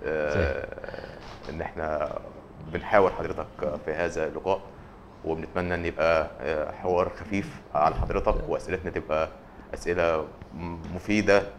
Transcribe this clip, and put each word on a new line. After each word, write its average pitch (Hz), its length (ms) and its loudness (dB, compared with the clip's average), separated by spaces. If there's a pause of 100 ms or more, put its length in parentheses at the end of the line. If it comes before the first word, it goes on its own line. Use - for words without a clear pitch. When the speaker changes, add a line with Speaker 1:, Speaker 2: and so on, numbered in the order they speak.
Speaker 1:
آه، 73 540 2
Speaker 2:
ازيك؟ - 100 -6 (840)
Speaker 1:
إن 78 100 -6
إحنا 76 580 -2 (540)
بنحاول 95 400 6
حضرتك 80 340 -4 (380)
في 80 100 -2
هذا 82 320 0
اللقاء، 76 340 0 (640)
وبنتمنى 87 500 -2
إن 85 120 -2
يبقى، 80 440 4 (100)
آه، 76 320 -2
حوار 90 360 2 (120)
خفيف 98 400 -4 (140)
على 76 200 4
حضرتك، - 540 0
وأسئلتنا 85 420 -2
تبقى 80 380 0 (460)
أسئلة 85 500 2 (300)
م-، 85 220 -6 (180)
مفيدة، 98 480 6 (160)